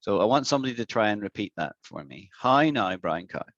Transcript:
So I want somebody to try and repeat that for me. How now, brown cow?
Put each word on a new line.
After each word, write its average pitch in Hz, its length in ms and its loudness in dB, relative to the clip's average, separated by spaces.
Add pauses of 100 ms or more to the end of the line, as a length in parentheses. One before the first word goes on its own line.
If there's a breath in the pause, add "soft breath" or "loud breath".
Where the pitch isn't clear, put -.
So 101 180 0
I 92 60 4
want 131 220 2
somebody 131 280 0
to 117 100 -4
try 110 240 2
and 104 120 0
repeat 101 360 -6
that 78 260 -4
for - 200 -14
me. 67 260 -18 (100)
How 139 300 4
now, 101 280 -2
brown 85 300 -4
cow? - 160 -10 (140)